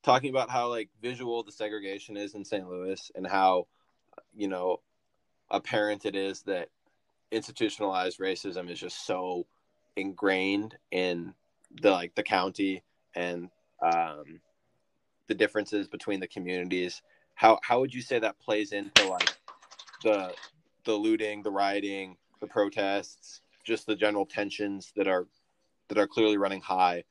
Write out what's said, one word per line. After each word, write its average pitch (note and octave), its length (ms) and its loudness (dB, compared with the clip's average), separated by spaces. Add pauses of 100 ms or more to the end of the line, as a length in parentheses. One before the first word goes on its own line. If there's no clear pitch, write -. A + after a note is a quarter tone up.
talking C3 280 4
about B2+ 200 0
how, B2 180 0
like, A2+ 200 -6 (140)
visual A#2+ 400 -6
the G#2 100 -16
segregation G#2 640 -8
is G2+ 180 -8
in G2+ 100 -12
Saint F#2+ 240 -6
Louis F#2 460 -8
and F#2 120 -6
how, F#2+ 400 4 (680)
you G#2 140 -4
know, F2+ 320 -2 (720)
apparent G#2 560 0
it G2 100 -2
is G2 260 -4
that F#2 260 -4 (600)
institutionalized G2+ 880 -2
racism F#2 520 -4
is E2+ 100 -10
just - 260 -10
so F2+ 400 -4 (500)
ingrained G2 800 0 (140)
in F2+ 440 -2 (480)
the, G#2 80 8
like, F2 240 0
the G#2 80 -2
county F#2+ 600 0 (320)
and, F2 360 -4 (320)
um, E2 580 -2 (880)
the - 80 -2
differences G2+ 520 0
between G2+ 320 -6
the F#2 80 -6
communities. F2+ 760 -4 (320)
How, A2+ 280 8
how B2 180 2
would B2+ 140 -2
you B2+ 80 -6
say A#2+ 160 -2
that G#2+ 220 -2
plays G#2+ 320 -2
into, G2+ 340 2
like, F#2 300 -2 (680)
the, G2 320 2 (500)
the A2+ 100 2
looting, G#2+ 480 0
the G#2 80 -2
rioting, G2 680 -2 (240)
the G#2+ 60 -8
protests, G2+ 960 -2 (220)
just A2+ 220 -2
the A2 80 0
general G#2 300 2
tensions G2+ 720 -6
that G2 100 2
are, F#2 200 2 (640)
that B2 100 2
are G2+ 80 6
clearly G#2+ 320 4
running G2 240 0
high F2+ 480 4